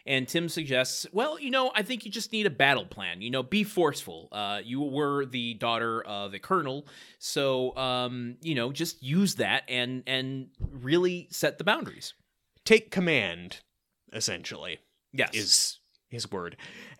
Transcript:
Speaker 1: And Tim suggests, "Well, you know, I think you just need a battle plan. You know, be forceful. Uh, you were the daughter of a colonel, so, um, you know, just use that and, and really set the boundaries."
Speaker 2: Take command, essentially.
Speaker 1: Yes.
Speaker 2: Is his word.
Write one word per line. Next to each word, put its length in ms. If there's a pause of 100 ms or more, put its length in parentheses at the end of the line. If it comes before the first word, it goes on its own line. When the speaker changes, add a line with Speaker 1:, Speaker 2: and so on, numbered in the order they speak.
Speaker 1:
And 200
Tim 220
suggests, 640
"Well, 260
you 140
know, 240
I 60
think 240
you 60
just 200
need 140
a 40
battle 360
plan. 360
You 100
know, 120
be 220
forceful. 680
Uh, 320
you 180
were 440
the 300
daughter 480
of 300
a 60
colonel, 480 (320)
so, 560
um, 680
you 140
know, 160
just 320
use 320
that 320
and, 400
and 400 (140)
really 680
set 280
the 80
boundaries." 480 (500)
Speaker 2:
Take 260
command, 680 (540)
essentially. 680 (320)
Speaker 1:
Yes. 220
Speaker 2:
Is 460 (300)
his 220
word. 240 (440)